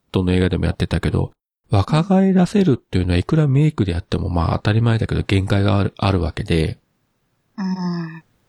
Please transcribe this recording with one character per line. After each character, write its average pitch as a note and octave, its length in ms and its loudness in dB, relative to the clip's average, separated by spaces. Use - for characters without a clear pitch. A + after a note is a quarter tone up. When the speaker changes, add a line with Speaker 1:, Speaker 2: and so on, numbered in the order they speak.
Speaker 1:
ど F#2+ 100 0
の F2+ 100 0
映 F#2 80 2
画 F#2 100 2
で E2 80 -2
も E2+ 80 -2
や E2 60 0
っ - 40 -8
て F2 100 -2
た - 140 -2
け - 100 -2
ど、 F#2 220 -2
若 D3+ 340 2
返 F#3+ 300 4
ら F#3 100 4
せ G3 180 0
る E3+ 100 4
っ A#2 40 2
て - 220 -6
い F2+ 40 2
う F2+ 40 0
の F2+ 60 0
は F2 60 2
い F2+ 60 0
く - 120 -2
ら D#3 120 2
メ C#3 180 2
イ D3+ 60 2
ク G#2 140 -2
で F2+ 60 -2
や E2+ 80 -4
っ - 20 -10
て - 160 -4
も E2+ 100 -4
ま F2 240 0
あ F2+ 60 0
当 - 60 -10
た G#2+ 80 0
り A2 100 2
前 A#2 160 2
だ G#2 80 -2
け - 80 -4
ど A2+ 80 -2
限 G2 240 0
界 G2+ 160 0
が G2+ 160 2
あ G2 60 0
る、 - 120 -6
あ G2 160 0
る F#2 80 0
わ D#2 120 -4
け - 120 -8
で。 E2 340 -2
Speaker 2:
う G#3 60 -8
ん。 F3 600 -6